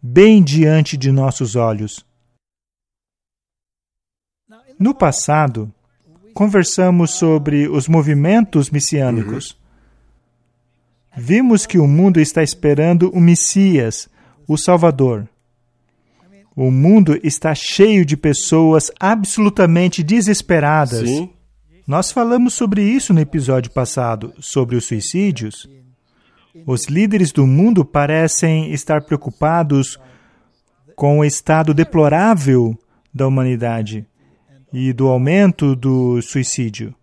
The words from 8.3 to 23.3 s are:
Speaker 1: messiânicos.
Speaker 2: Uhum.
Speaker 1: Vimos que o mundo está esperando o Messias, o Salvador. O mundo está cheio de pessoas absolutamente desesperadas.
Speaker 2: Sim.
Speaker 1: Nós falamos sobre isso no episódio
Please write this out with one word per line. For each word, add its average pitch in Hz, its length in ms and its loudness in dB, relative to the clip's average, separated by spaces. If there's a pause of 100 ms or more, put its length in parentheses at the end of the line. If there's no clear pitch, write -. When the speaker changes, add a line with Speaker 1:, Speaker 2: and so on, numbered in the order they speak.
Speaker 1:
messiânicos. 127 800 -4
Speaker 2:
Uhum. - 60 -20 (1600)
Speaker 1:
Vimos 208 500 2
que - 120 0
o 151 80 4
mundo 165 340 4
está 156 240 0
esperando 160 680 0
o 180 100 -2
Messias, 170 880 2 (380)
o 151 100 -2
Salvador. 139 720 0 (1300)
O 131 160 0
mundo 156 540 4
está 160 320 -2
cheio 196 480 4
de 147 120 -2
pessoas 156 760 2 (100)
absolutamente 190 1000 0
desesperadas. 156 1080 0
Speaker 2:
Sim. 160 220 -4 (540)
Speaker 1:
Nós 151 280 -4
falamos 240 420 0
sobre 208 280 -2
isso 220 300 0
no 165 80 4
episódio 131 520 -4